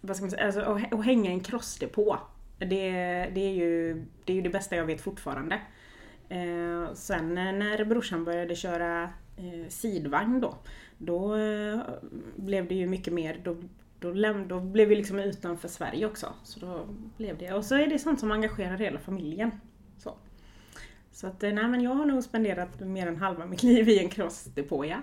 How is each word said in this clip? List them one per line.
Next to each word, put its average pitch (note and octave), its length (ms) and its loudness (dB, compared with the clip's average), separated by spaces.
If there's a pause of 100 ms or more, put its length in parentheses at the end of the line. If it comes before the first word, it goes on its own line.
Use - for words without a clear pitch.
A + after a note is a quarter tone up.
vad G3 160 -6
ska F#3 80 -8
man F#3 60 -2
säga, - 160 0
alltså, G3+ 140 0
att G#3 200 0
hä-, A3+ 120 -2
att G#3+ 120 2
hänga A3+ 260 6
i F3+ 40 0
en F#3 60 -2
crossdepå. - 760 0 (400)
Det, F#3 80 -6 (680)
det F#3+ 60 0
är G3 120 2
ju, E3+ 420 2 (300)
det F#3 80 0
är F#3 40 2
ju F#3+ 60 2
det F3+ 80 0
bästa F#3+ 260 -2
jag E3 80 0
vet D#3 160 -2
fortfarande. E3 600 -6 (680)
Eh, E3+ 680 -4
sen, E3+ 440 -2
eh, F#3 140 0
när G#3 320 2
brorsan G#3 400 2
började E3+ 320 0
köra, E3+ 460 -2 (340)
eh, E3+ 320 -10
sidvagn G3 720 0
då, - 140 0 (440)
då, F3+ 380 0
eh, G#3+ 440 0 (560)
blev F#3+ 320 -2
det F3+ 60 -2
ju F#3 120 0
mycket F#3 260 -2
mer, E3 320 -2
då, E3+ 120 -4 (440)
då F3 120 -4
läm-, G3+ 360 2
då F3+ 120 -4
blev G3+ 280 6
vi G#3 80 8
liksom G3 220 0
utanför G3 500 -4
Sverige E3+ 380 -4
också. G#3+ 200 -6 (180)
Så - 160 -16
då F3+ 260 -8 (300)
blev F#3+ 220 -8
det, F3+ 140 -8
och G#3 120 0
så A3+ 100 2
är C#4+ 120 6
det D4 120 2
sånt D4 220 0
som G#3+ 120 0
engagerar G#3+ 460 0
hela D#3+ 200 -2
familjen. F#3 520 -4 (480)
Så. - 160 -12 (960)
Så - 140 -12
att, F#3+ 160 -10
eh, G#3 100 2
nej, G#3+ 160 2
men B3 120 2
jag B3 100 2
har C#4 160 2
nog C4 180 4
spenderat F#3+ 560 0
mer F#3+ 260 -4
än E3+ 100 -4
halva F3 300 -2
mitt F3+ 160 -6
liv A#3+ 260 10
i G#3+ 100 12
en F#3 100 2
crossdepå, D3+ 800 -4
ja. E3 160 -2